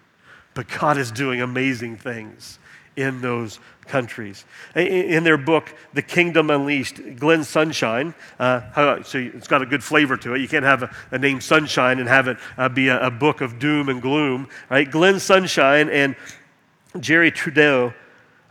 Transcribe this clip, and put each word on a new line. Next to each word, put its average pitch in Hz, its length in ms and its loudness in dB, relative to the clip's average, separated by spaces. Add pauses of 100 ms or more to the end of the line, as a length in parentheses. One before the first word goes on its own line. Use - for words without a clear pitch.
(540)
But 120 160 -10
God 147 280 0
is 123 140 -4
doing 123 300 -4
amazing 123 560 -4
things 113 640 -14 (360)
in 135 240 -4
those 120 400 -6 (280)
countries. 113 580 -6 (280)
I-, 165 60 0
i-, 175 40 2
in 175 400 0
their 160 140 4
book, 147 380 -2 (180)
The 147 80 -2
Kingdom 160 480 2
Unleashed, 139 680 -4
Glenn 156 260 2
Sunshine, 147 720 -2 (240)
uh, 123 220 0 (100)
how, 139 300 2
so - 180 -10
it's 123 300 -10
got 143 120 2
a 131 40 -4
good 127 180 -4
flavor 147 340 0
to 120 160 -8
it. 135 60 -2
You 127 80 -4
can't 151 160 -2
have 131 200 2
a, - 120 -8 (160)
a 127 80 -4
name 135 220 0
Sunshine 135 580 2
and 123 80 -4
have 127 220 4
it, 117 80 -6 (200)
uh, 131 120 0
be 131 180 0
a, 127 200 2
a 123 40 -2
book 143 300 0
of 120 180 -8
doom 143 300 -2
and 127 120 -4
gloom, 135 460 -2 (220)
right? 139 200 2
Glenn 180 300 4
Sunshine 156 680 4
and 139 260 0 (840)
Jerry 156 320 4
Trudeau, 135 640 2 (580)